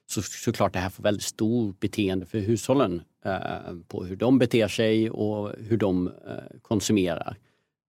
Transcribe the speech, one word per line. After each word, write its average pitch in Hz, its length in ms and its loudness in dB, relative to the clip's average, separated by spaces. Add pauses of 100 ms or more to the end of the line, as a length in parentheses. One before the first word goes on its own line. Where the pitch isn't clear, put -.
Så, - 140 -4
såklart - 520 -2
det 95 60 -2
här 92 100 -2
får 101 140 -8
väldigt 101 220 0
stor 113 540 -2
beteende 95 460 -2
för - 140 -4
hushållen, 107 600 0 (240)
eh, 90 500 -6 (120)
på 101 180 -8
hur 92 100 -8
de 120 240 4
beter 120 280 4
sig 110 420 2
och 104 500 -2
hur 113 180 0
de, 92 300 2
eh, - 540 -14
konsumerar. 95 760 0 (520)